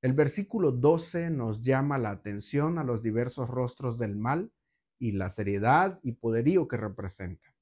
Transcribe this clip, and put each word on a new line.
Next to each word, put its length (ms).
El 120
versículo 580
doce 580
nos 320
llama 360
la 120
atención 680
a 60
los 180
diversos 460
rostros 500
del 180
mal 340
y 140
la 160
seriedad 760
y 100
poderío 540
que 120
representan. 840